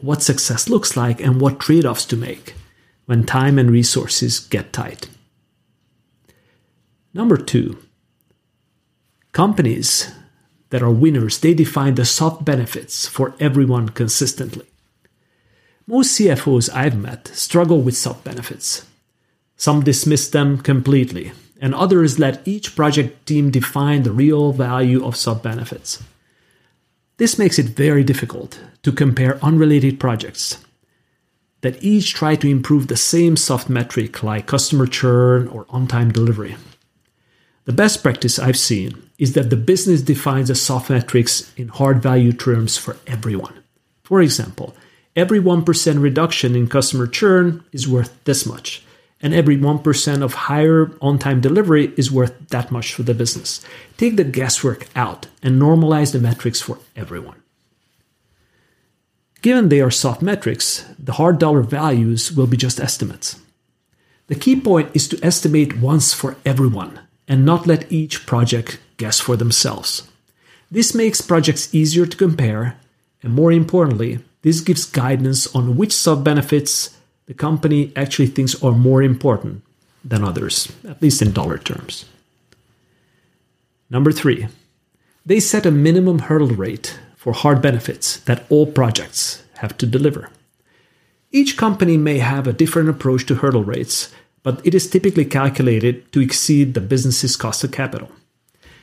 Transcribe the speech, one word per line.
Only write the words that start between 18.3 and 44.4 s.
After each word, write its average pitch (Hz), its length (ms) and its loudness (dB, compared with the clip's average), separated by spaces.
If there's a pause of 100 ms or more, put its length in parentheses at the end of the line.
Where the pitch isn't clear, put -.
Some 147 260 2
dismiss 147 460 0
them 143 300 0
completely, 135 760 0 (280)
and 135 140 -2
others 170 460 2
let 135 260 0
each 202 300 -8
project 147 500 0
team 147 240 0
define 139 540 0
the 110 80 0
real 147 400 2
value 127 520 0
of 117 120 -6
soft 113 260 -4
benefits. 117 580 -10 (1160)
This 233 200 0
makes 202 220 2
it 117 80 2
very 143 380 2
difficult - 560 -4 (240)
to - 80 2
compare 131 520 0
unrelated 147 540 2
projects - 640 -6 (960)
that 127 200 -4
each 202 320 2
try 156 220 0
to 151 100 -2
improve 139 400 2
the 123 100 -4
same 170 400 2
soft - 320 -2
metric 120 540 -4
like 107 240 -4
customer 135 400 0
churn 123 640 2
or 110 200 -14
on-time 120 440 0
delivery. 107 420 0 (1080)
The 120 80 -4
best 208 320 2
practice 120 340 -2
I've 123 180 0
seen - 460 -4 (160)
is 131 140 0
that 127 180 0
the 120 60 2
business 180 440 2
defines 135 460 0
the 131 80 0
soft 127 340 -2
metrics 120 680 0
in 120 120 -10
hard 135 320 0
value 123 320 4
terms 117 460 -2
for - 200 -12 (100)
everyone. 107 560 -8 (400)
For 190 180 4
example, - 540 -2 (400)